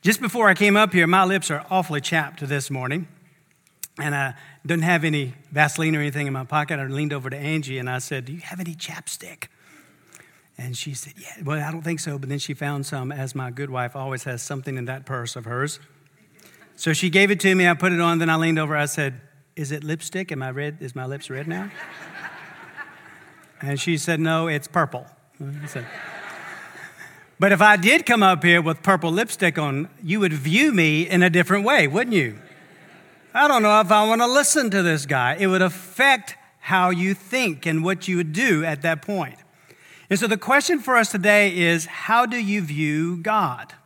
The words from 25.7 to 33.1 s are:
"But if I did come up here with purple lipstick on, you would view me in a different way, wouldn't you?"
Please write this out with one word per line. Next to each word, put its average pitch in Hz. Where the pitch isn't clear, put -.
"But 196
if 196
I 208
did 247
come 233
up 180
here 175
with 160
purple 170
lipstick 180
on, 147
you 196
would 180
view 165
me 165
in 180
a 180
different 180
way, 220
wouldn't 220
you?" 117